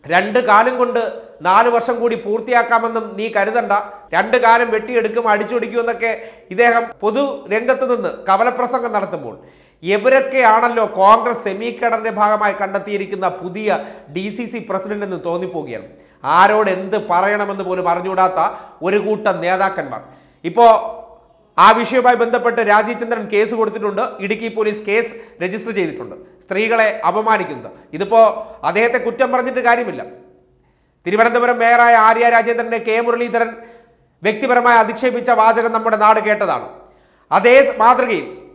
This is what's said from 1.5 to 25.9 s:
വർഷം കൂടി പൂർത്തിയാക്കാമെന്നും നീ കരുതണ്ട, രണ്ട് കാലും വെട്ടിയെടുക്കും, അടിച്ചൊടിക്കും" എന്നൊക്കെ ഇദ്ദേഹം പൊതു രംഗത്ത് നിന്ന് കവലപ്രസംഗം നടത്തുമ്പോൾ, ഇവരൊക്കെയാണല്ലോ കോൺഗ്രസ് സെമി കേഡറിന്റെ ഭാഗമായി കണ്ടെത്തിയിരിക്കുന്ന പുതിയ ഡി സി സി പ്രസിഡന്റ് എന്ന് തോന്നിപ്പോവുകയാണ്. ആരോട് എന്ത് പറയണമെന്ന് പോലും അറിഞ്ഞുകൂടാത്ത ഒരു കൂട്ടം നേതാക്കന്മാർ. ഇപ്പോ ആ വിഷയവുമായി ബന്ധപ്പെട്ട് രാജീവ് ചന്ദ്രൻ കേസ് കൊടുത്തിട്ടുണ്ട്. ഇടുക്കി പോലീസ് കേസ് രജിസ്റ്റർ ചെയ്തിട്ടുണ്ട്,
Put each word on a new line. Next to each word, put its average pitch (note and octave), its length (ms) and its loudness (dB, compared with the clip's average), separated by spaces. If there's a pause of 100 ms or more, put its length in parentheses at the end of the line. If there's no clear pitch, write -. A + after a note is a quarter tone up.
വർഷം A#3 260 -2
കൂടി A#3 240 -2
പൂർത്തിയാക്കാമെന്നും A3+ 800 0 (140)
നീ A3 80 -4 (100)
കരുതണ്ട, G#3 360 0 (420)
രണ്ട് G#3+ 300 0
കാലും A#3 300 4
വെട്ടിയെടുക്കും, A3+ 580 -2
അടിച്ചൊടിക്കും" A3 500 -2
എന്നൊക്കെ A#3 300 -4 (380)
ഇദ്ദേഹം A#3 340 2 (160)
പൊതു A3 220 0 (300)
രംഗത്ത് B3+ 420 -2
നിന്ന് G3 180 -6 (160)
കവലപ്രസംഗം A#3+ 680 0
നടത്തുമ്പോൾ, D#3 400 -6 (580)
ഇവരൊക്കെയാണല്ലോ A#3+ 920 2 (160)
കോൺഗ്രസ് A3+ 460 4
സെമി G#3 240 -6 (120)
കേഡറിന്റെ A3+ 280 -2 (100)
ഭാഗമായി G#3 420 0
കണ്ടെത്തിയിരിക്കുന്ന G3 680 -6
പുതിയ F#3 500 -4 (380)
ഡി F#3+ 200 -6
സി A#3+ 160 -8
സി A#3+ 180 -10
പ്രസിഡന്റ് G3+ 380 -6
എന്ന് F3+ 160 -8
തോന്നിപ്പോവുകയാണ്. E3+ 640 -8 (360)
ആരോട് G3 520 4
എന്ത് G3 220 -4 (120)
പറയണമെന്ന് G3 600 -2
പോലും F3+ 240 -2
അറിഞ്ഞുകൂടാത്ത F#3 460 -2 (420)
ഒരു G3+ 240 0
കൂട്ടം G3+ 400 -2
നേതാക്കന്മാർ. F3+ 540 -2 (440)
ഇപ്പോ A3 220 4 (1000)
ആ - 20 10 (100)
വിഷയവുമായി B3 460 2
ബന്ധപ്പെട്ട് A#3 380 0 (100)
രാജീവ് G#3+ 300 2
ചന്ദ്രൻ A3+ 220 -4 (100)
കേസ് G#3 260 0
കൊടുത്തിട്ടുണ്ട്. G#3 420 -4 (240)
ഇടുക്കി A3 320 -4
പോലീസ് G#3+ 320 -4
കേസ് A3+ 240 -2 (300)
രജിസ്റ്റർ G#3 340 -6
ചെയ്തിട്ടുണ്ട്, C3+ 400 -6 (280)